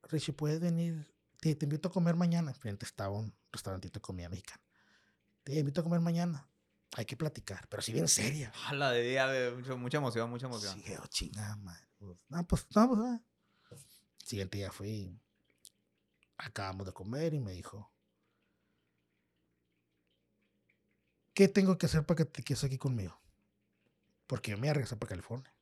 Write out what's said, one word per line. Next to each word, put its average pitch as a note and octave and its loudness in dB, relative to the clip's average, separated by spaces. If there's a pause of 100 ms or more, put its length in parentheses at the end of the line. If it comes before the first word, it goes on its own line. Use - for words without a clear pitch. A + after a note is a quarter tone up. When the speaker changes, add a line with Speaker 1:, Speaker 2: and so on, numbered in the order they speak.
Speaker 1:
"Richie, D#3 -2
¿puedes D#3 0
venir? E3+ 0 (280)
Te, D#3+ 4
te D#3 -2
invito D3+ 0
a - -4
comer E3+ 4
mañana." E3+ 2
Enfrente G#2+ -6
estaba G2+ -4
un G#2+ -6 (160)
restaurantito F#2 -8
de - -10
comida F2 -8
mexicana. - -10 (840)
"Te C#3 -2
invito C#3+ 0
a - -2
comer E3+ 2
mañana. E3+ 0 (480)
Hay G#2+ -4
que - -10
platicar", - -6
pero - -6
sí A2 -4
bien D#3 2
seria. B2+ 2 (160)
Speaker 2:
A C#3+ -4
la C#3 2
de A#2+ 4
día, C3 2
de B2+ 0
mucho, B2+ -6
mucha B2 -2
emoción, A#2 0
mucha B2 -6
emoción. G#2 -6
Speaker 1:
Sí, G2+ -14
dije, G2+ -10
"Oh, - -14
chingada G#2 -6
madre. F#2 -14 (100)
Pues, F#2 -16 (120)
no, F3 -2
pues, - 2
no, A3 10
pues, A#3 4
va." A#3+ -2 (1000)
Siguiente G2 -4
día F#2+ -4
fui. G2+ -8 (1160)
Acabamos G2 -6
de F#2 -8
comer C#3+ -2
y D3 0
me G2+ -4
dijo, F2+ -12 (3500)
"¿Qué G3 10
tengo F#3+ 6
que - 2
hacer D#3 4
para E3 4
que D#3+ 6
te - -10
quedes - 0
aquí C3 0
conmigo?" A2 -2 (1040)
Porque A2+ -4
yo G2 -2
me B2+ 0
iba D3+ 4
a C#3+ 4
regresar A#2 -2
para A2 -6
California. A#2 -8